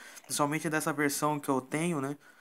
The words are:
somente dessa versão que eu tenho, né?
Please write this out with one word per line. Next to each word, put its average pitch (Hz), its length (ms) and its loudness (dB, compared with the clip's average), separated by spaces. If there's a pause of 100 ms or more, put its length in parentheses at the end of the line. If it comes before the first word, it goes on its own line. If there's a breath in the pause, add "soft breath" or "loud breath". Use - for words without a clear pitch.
(280 loud breath)
somente 147 400 0
dessa 156 240 0
versão 147 480 2
que - 80 -10
eu 131 140 2
tenho, 156 400 0
né? 143 160 -4 (240 soft breath)